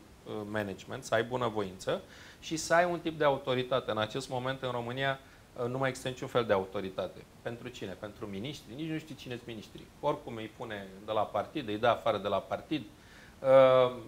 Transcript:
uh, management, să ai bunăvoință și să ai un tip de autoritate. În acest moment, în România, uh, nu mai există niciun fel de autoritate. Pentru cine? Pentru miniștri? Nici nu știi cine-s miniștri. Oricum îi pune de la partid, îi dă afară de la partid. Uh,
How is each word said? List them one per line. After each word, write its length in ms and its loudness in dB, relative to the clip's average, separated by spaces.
uh, 100 -10
management, 540 -6
să 100 -2
ai 100 4
bunăvoință 800 -2
și 180 -6
să 160 -2
ai 120 6
un 140 -2
tip 180 -6
de 60 0
autoritate. 680 2
În 60 -2
acest 320 -2
moment, 320 -4
în 100 -4
România, 480 -2
uh, 100 -2
nu 80 -4
mai 120 0
există 200 -6
niciun 180 -6
fel 180 2
de 80 2
autoritate. 680 -2
Pentru 260 -10
cine? 320 -10
Pentru 260 -12
miniștri? 500 -10
Nici 140 -8
nu 80 -4
știi 180 -12
cine-s 300 -10
miniștri. 360 -14
Oricum 360 -2
îi 220 -10
pune 300 -8
de 60 -4
la 100 2
partid, 460 -2
îi 100 -2
dă 100 4
afară 300 4
de 100 -4
la 100 2
partid. 460 -4
Uh, 560 8